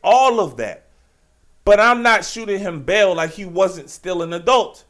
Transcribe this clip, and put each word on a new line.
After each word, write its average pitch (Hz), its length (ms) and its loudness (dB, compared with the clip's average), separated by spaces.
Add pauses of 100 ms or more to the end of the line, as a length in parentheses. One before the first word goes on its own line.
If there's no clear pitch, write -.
all 240 360 2
of 135 180 -6
that. 107 260 -10 (800)
But 208 160 6
I'm 233 220 2
not 220 220 2
shooting 202 340 -8
him 175 240 -8
bail 190 320 2
like 165 160 -4
he 196 140 -16
wasn't 180 460 -4
still 180 320 -8
an 165 100 -10
adult. 185 580 -2